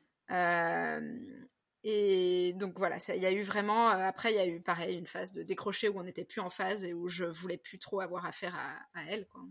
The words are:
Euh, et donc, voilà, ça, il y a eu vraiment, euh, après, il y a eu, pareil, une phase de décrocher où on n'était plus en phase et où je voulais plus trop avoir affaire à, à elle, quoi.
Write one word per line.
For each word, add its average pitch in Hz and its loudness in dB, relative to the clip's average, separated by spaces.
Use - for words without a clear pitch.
Euh, 170 2
et 185 4
donc, 190 -4
voilà, 180 2
ça, 180 2
il 185 0
y 185 4
a 185 4
eu 208 2
vraiment, 208 4
euh, 190 4
après, 190 0
il 214 4
y 202 4
a 185 6
eu, 170 -2
pareil, 175 -2
une 170 -8
phase 185 -4
de 170 -8
décrocher 190 -2
où 196 -2
on 180 -6
n'était 180 -8
plus - -8
en 180 -4
phase 196 -2
et 175 -4
où 170 -4
je 175 -2
voulais 170 -4
plus - -14
trop 196 -4
avoir 175 -4
affaire 180 -6
à, 156 -8
à 151 -8
elle, 196 -4
quoi. - -20